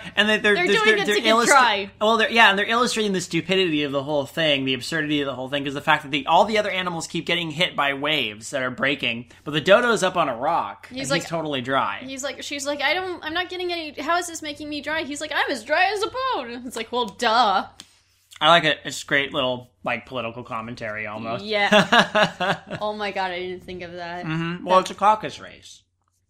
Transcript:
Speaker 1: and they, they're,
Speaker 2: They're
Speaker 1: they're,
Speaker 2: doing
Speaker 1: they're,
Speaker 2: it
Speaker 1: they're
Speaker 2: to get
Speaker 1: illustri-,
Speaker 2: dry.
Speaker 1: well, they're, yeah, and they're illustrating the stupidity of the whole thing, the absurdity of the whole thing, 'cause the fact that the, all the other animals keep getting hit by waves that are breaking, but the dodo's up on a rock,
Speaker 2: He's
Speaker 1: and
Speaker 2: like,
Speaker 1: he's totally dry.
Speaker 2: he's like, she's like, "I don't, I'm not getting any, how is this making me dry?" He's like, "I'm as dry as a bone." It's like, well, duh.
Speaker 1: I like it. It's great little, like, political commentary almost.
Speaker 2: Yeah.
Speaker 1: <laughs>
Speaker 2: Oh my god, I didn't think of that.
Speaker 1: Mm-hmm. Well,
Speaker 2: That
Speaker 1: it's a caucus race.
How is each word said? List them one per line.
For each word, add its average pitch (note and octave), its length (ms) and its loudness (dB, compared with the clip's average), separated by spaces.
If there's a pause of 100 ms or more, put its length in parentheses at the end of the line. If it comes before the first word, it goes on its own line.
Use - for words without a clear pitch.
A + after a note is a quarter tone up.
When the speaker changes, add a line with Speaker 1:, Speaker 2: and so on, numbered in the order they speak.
(160)
Speaker 1:
and G#3 140 4
they, G#3+ 80 4
they're, G#3 180 4
Speaker 2:
They're F4+ 120 2
Speaker 1:
they're, G3+ 80 4
Speaker 2:
doing A4 100 2
Speaker 1:
they're, G4+ 140 6
Speaker 2:
it F#4+ 80 0
Speaker 1:
they're G#3 80 2
Speaker 2:
to D4+ 60 2
get A3 140 4
Speaker 1:
illustri-, A#3 120 4
Speaker 2:
dry. A3 520 4
Speaker 1:
well, A3 160 4
they're, A3 160 2
yeah, A3 200 8
and F#3+ 60 0
they're G3+ 100 0
illustrating A3+ 440 0
the F#3 80 0
stupidity E3+ 640 0
of C#3 80 -2
the C#3 120 -2
whole C#3+ 220 -2
thing, D3 380 0
the C3 120 0
absurdity D3 440 -2
of C#3+ 60 -2
the C3+ 80 -4
whole B2+ 160 -8
thing, C#3 160 -4
'cause C#3+ 80 -4
the C#3+ 80 -6
fact D3+ 220 2
that C#3 80 -14
the, C#3 160 -2
all F3 180 6
the G#3+ 140 0
other G#3 100 -2
animals F3+ 380 -4
keep E3+ 180 -4
getting E3+ 260 -2
hit D#3 240 -2
by C#3 200 0
waves C3+ 560 -4
that C3+ 120 -2
are B2+ 60 -2
breaking, B2 560 -2 (180)
but D#3 80 -8
the D3+ 80 -2
dodo's G3+ 440 4
up F3 120 0
on D#3+ 140 2
a A#2+ 80 -4
rock, B2+ 500 -2
Speaker 2:
He's B3+ 140 -10
Speaker 1:
and C#3 80 -8
Speaker 2:
like, - 140 0
Speaker 1:
he's - 60 -12
totally D#3 320 -4
dry. A#2 440 0
Speaker 2:
he's C4+ 180 -10
like, C4+ 200 -8
she's C#4+ 220 -8
like, C#4+ 160 -4
"I C#4+ 120 2
don't, F4+ 320 -4
I'm D#4 80 -6
not F4+ 160 -4
getting F4+ 240 -6
any, D#4+ 260 -8
how D#4 200 0
is F4 80 -4
this E4 140 -12
making D4 280 -10
me D4 100 -8
dry?" D4+ 240 -4
He's C#4 160 -8
like, D#4 160 -8
"I'm G#4 160 0
as A#3 140 -6
dry F4 260 2
as G#4 120 -4
a A4+ 40 0 (280)
bone." A#3+ 300 -8
It's A#3+ 120 -12
like, A3+ 160 -10
well, A#3+ 140 -2
duh. A3 580 2 (760)
Speaker 1:
I D#3 100 6
like E3+ 160 8
it. D3+ 200 2
It's C#3 180 -10
great C#3 300 0
little, B2+ 380 -2 (120)
like, A#2+ 220 -4
political A#2 380 -6
commentary A2+ 640 -8
almost. A2+ 360 -6
Speaker 2:
Yeah. G#3 1200 4
Speaker 1:
<laughs> F3 140 -8
Speaker 2:
Oh G#3+ 120 -4
my G#3 180 -6
god, F#3+ 200 -4
I F3 80 -6
didn't F#3 240 -10
think F#3 180 -14
of F3 120 -14
that. F3 320 -10
Speaker 1:
Mm-hmm. E3 400 -6
Well, F3+ 120 4
Speaker 2:
That F#3 40 8
Speaker 1:
it's F3+ 100 -6
a - 40 -14
caucus G3+ 440 0
race. F2+ 420 -20 (480)